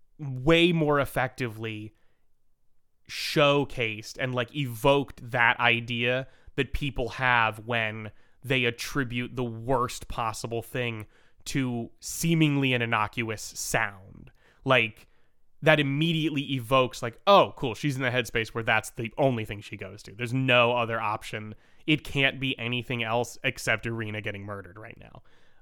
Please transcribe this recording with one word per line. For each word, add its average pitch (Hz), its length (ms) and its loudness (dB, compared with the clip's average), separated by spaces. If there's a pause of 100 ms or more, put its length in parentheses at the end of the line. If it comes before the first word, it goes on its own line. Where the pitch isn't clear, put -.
(180)
way 151 540 4
more 151 260 4
effectively 113 920 -4 (1160)
showcased 131 1120 0
and, 127 160 -2
like, 123 200 -4
evoked 135 760 0
that 120 300 6
idea 120 640 2 (300)
that 139 160 0
people 127 380 -4
have 113 500 2
when 110 500 -4 (340)
they 127 200 2
attribute 123 720 -2
the 127 80 -2
worst 120 640 -2
possible 113 540 -4
thing 117 440 -6 (380)
to 123 460 -4 (100)
seemingly 147 760 2
an 120 80 0
innocuous 113 600 -2
sound. - 880 -6 (340)
Like, 120 440 2 (540)
that 151 180 6
immediately 147 720 -2
evokes, 127 500 2
like, 117 240 -8
"Oh, 180 300 8
cool, 120 180 -4
she's 143 220 -2
in 135 60 -4
the 127 80 0
headspace 117 380 -2
where 117 140 -6
that's 110 280 0
the 117 280 -8
only 123 260 2
thing 104 160 -10
she - 160 -14
goes 101 280 -14
to. 104 100 -18
There's 117 200 -6
no 123 420 4
other 113 240 -2
option. 107 540 -6 (320)
It 151 180 2
can't 139 340 0
be 131 200 -4
anything 120 440 -4
else 113 400 -2
except 123 440 -2
Irina 110 340 -6
getting 101 240 -8
murdered 98 340 -14
right 110 220 -18
now." - 220 -20 (400)